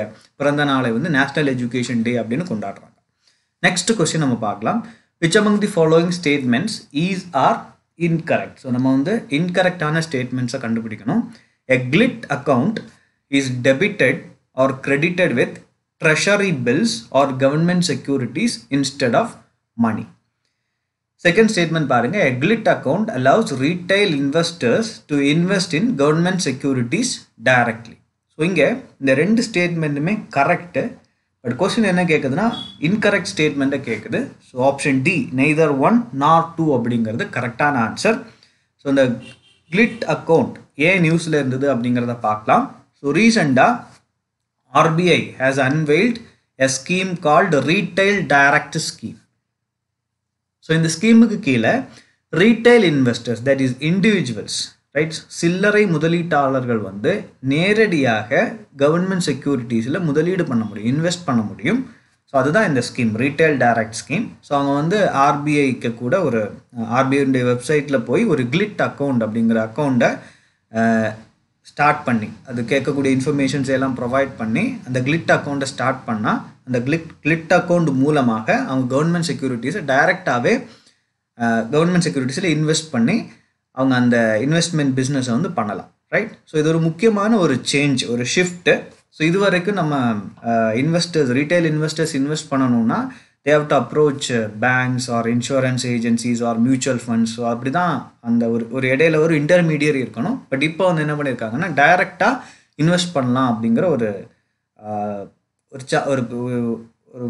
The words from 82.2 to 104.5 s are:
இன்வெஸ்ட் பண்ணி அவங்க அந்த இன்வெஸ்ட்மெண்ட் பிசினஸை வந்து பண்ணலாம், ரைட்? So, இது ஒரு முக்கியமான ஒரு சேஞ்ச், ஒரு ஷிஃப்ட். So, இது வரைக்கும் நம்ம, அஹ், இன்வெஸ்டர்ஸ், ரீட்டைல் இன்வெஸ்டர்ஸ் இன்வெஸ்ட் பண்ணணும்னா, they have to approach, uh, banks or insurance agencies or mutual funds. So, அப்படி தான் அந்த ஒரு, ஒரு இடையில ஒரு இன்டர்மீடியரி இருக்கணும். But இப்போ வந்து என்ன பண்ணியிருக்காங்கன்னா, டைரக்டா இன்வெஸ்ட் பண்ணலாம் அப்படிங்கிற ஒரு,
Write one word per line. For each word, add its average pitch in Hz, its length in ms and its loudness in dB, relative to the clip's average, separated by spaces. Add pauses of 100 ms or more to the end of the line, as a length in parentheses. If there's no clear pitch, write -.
இன்வெஸ்ட் 156 420 0
பண்ணி 127 260 2 (600)
அவங்க 131 180 2
அந்த 120 220 2 (240)
இன்வெஸ்ட்மெண்ட் 151 540 0
பிசினஸை 131 360 -2
வந்து 143 200 0
பண்ணலாம், 104 380 -6 (200)
ரைட்? 208 220 -2 (140)
So, 156 140 -4
இது 151 100 2
ஒரு 165 100 2
முக்கியமான 208 580 2
ஒரு 156 180 2 (100)
சேஞ்ச், 143 440 0
ஒரு 120 160 -2
ஷிஃப்ட். 180 460 0 (380)
So, - 160 -8
இது 170 140 2
வரைக்கும் 196 360 0
நம்ம, 156 180 -2 (500)
அஹ், 113 320 0
இன்வெஸ்டர்ஸ், 156 560 0
ரீட்டைல் 156 360 2
இன்வெஸ்டர்ஸ் 156 460 -2
இன்வெஸ்ட் 143 360 -4
பண்ணணும்னா, 127 500 2 (400)
they 143 120 0
have 147 140 4
to 151 120 2
approach, 135 520 0
uh, 117 160 0 (140)
banks 127 480 0
or 117 200 -2
insurance 127 580 0
agencies 120 560 0
or 117 200 -2
mutual 131 380 2
funds. 113 260 0
So, 117 240 -4
அப்படி 120 200 -4
தான் 170 240 0 (280)
அந்த 117 280 0
ஒரு, 113 220 -2
ஒரு 131 160 -2
இடையில 156 300 4
ஒரு 160 220 2
இன்டர்மீடியரி 151 600 2
இருக்கணும். 123 460 -4
But 135 180 -4
இப்போ 165 220 0
வந்து 170 160 2
என்ன 151 140 -2
பண்ணியிருக்காங்கன்னா, 127 600 -4
டைரக்டா 180 540 4 (500)
இன்வெஸ்ட் 175 340 2
பண்ணலாம் 127 360 0
அப்படிங்கிற 113 380 0
ஒரு, 120 220 0 (720)